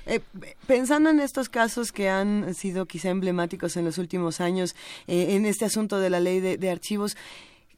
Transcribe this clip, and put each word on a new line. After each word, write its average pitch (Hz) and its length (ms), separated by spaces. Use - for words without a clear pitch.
Eh, 233 140
pensando 269 440
en 302 100
estos 269 300
casos 226 420
que 202 160
han 196 460
sido 185 320
quizá 180 240
emblemáticos 180 640
en 170 80
los 165 140
últimos 170 420
años, 180 340
eh, 175 300
en 214 80
este 208 220
asunto 208 340
de 185 100
la 180 100
ley 180 200
de, 185 160
de 185 140
archivos, 202 460